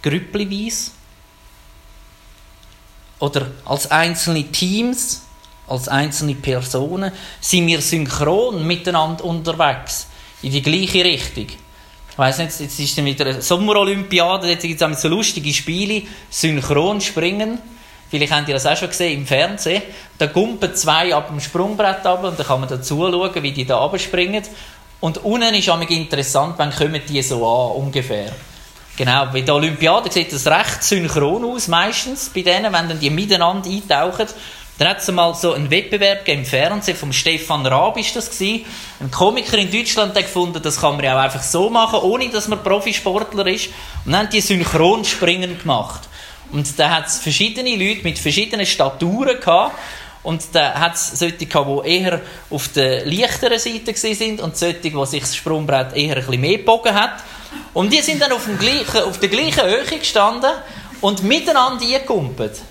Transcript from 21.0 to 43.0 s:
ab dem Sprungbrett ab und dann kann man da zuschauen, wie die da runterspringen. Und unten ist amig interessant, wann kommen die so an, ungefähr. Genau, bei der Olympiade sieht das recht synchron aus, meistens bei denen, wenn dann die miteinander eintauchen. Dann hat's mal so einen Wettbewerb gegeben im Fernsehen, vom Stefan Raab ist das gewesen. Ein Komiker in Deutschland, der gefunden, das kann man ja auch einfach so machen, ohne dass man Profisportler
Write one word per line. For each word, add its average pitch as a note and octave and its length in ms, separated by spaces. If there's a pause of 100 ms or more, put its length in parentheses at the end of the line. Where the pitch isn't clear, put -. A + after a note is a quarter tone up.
ab D3 140
dem D3 120
Sprungbrett G3 680
ab F3+ 180
und F3 140
dann C#3+ 80
kann C3 140
man C3 80
da C3 120
zuschauen, F3 640
wie C#3 100
die C3+ 140
da B2+ 100
runterspringen. F#3 680 (560)
Und E3 180
unten A3+ 360
ist G#3 140
amig E3 220
interessant, D3+ 680
wann D3 180
kommen D3+ 340
die C#3+ 140
so A#2 240
an, A#2+ 360
ungefähr. B2+ 500 (640)
Genau, C3 300
bei C3 160
der C#3+ 120
Olympiade D#3+ 560
sieht E3+ 220
das C#3+ 140
recht E3 360
synchron E3+ 600
aus, A#3+ 240
meistens A3 640
bei G3 100
denen, F#3 320
wenn E3+ 160
dann D#3+ 120
die C#3+ 100
miteinander F#3 580
eintauchen. F#3 600 (500)
Dann D3+ 100
hat's G3 220
mal E3+ 240
so E3+ 200
einen C#3+ 160
Wettbewerb G3 500
gegeben C#3+ 220
im B2 40
Fernsehen, E3+ 500
vom C#3+ 160
Stefan D3+ 520
Raab C3+ 320
ist - 180
das A3+ 160
gewesen. A3 360 (340)
Ein C3+ 100
Komiker A3 460
in F#3+ 140
Deutschland, G#3+ 440
der G3 100
gefunden, E3+ 380
das D3+ 180
kann C#3+ 160
man C#3+ 80
ja C3 120
auch C3+ 60
einfach C3 200
so F#3 280
machen, A3+ 300
ohne B3 280
dass G#3+ 200
man G#3+ 140
Profisportler G3+ 840